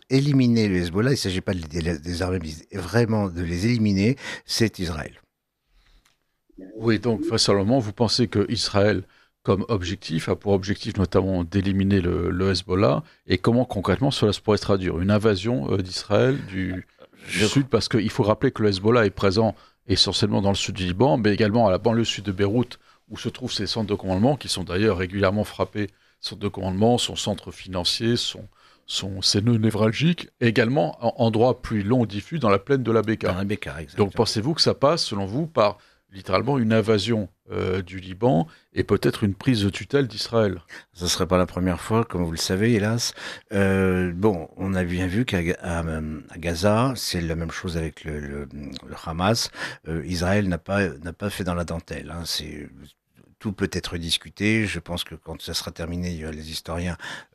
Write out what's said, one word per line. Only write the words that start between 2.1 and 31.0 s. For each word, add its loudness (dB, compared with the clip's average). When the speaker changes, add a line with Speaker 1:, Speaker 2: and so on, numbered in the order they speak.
Speaker 1:
mais -12
vraiment 0
de -6
les -2
éliminer, 2
c'est 0
Israël. -8
Speaker 2:
Oui, 2
donc, 0
facilement, 2
vous -4
pensez 2
que 2
Israël, 2
comme 0
objectif, -4
a 2
pour -2
objectif -2
notamment 2
d'éliminer 2
le, 0
le 0
Hezbollah, 2
et 2
comment 2
concrètement 0
cela 2
se -6
pourrait 2
se -2
traduire ? 0
Une 0
invasion, 2
euh, 2
d'Israël 0
du -6
Speaker 1:
Je 0
Speaker 2:
sud, 2
parce 0
qu'il 2
faut -2
rappeler 2
que -4
le 4
Hezbollah 4
est 4
présent 2
essentiellement 2
dans 4
le 4
sud -4
du -4
Liban, 2
mais 2
également 4
à 6
la 2
banlieue 2
sud -4
de -4
Beyrouth, 0
où -12
se -6
trouvent -10
ses -4
centres -4
de 0
commandement, 2
qui -12
sont -4
d'ailleurs 2
régulièrement 0
frappés, -4
centres -12
de -2
commandement, 2
son -4
centre -6
financier, -2
son, -6
son, -8
ses 2
nœuds 4
névralgiques, 2
également 2